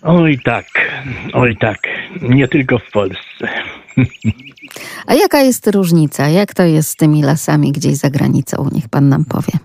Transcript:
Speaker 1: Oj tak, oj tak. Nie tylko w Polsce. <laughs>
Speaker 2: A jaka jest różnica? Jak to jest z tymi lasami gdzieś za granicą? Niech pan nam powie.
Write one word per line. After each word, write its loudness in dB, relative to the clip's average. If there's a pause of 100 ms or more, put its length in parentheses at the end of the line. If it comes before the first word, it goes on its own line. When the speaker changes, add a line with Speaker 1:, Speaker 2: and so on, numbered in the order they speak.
Speaker 1:
Oj 4
tak, -2 (680)
oj 0
tak. -2 (420)
Nie 2
tylko 0
w -20
Polsce. -6 (500)
<laughs> -6
Speaker 2:
A 2
jaka 4
jest 2
różnica? 2
Jak 2
to 2
jest 2
z -8
tymi 2
lasami 0
gdzieś -2
za -2
granicą? -2
Niech -6
pan 2
nam 2
powie. -4 (120)